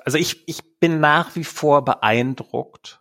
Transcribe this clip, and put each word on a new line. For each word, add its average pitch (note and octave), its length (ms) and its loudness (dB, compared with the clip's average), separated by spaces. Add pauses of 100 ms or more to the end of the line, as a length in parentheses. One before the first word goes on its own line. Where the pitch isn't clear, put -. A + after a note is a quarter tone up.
also C#3 100 0
ich, - 320 -6
ich - 320 -16
bin E3 180 2
nach D3+ 380 2
wie E3 80 -6
vor C#3+ 400 2
beeindruckt A#2+ 1160 -4